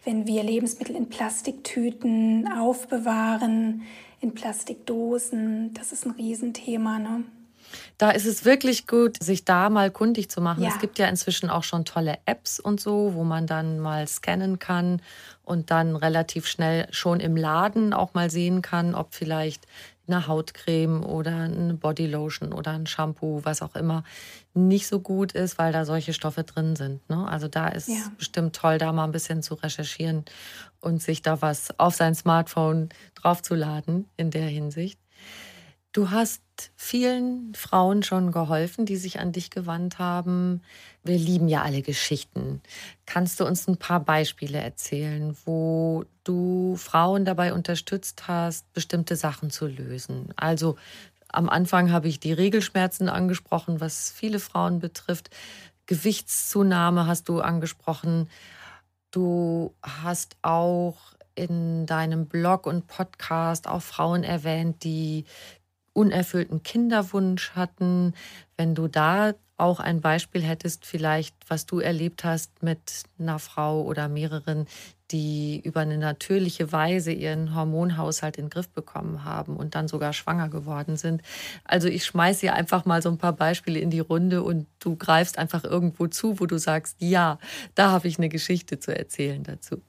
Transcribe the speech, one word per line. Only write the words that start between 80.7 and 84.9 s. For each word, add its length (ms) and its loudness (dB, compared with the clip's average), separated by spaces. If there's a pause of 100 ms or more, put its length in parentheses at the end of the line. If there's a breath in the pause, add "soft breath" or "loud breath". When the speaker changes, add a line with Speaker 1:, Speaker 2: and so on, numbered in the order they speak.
Speaker 2:
sind. 260 -2 (420 loud breath)
Also 240 2
ich 160 -2
schmeiß 340 4
hier 160 2
einfach 300 2
mal 180 2
so 60 0
ein 100 0
paar 140 2
Beispiele 480 0
in 100 0
die 100 0
Runde 440 2
und 240 0 (100)
du 160 -2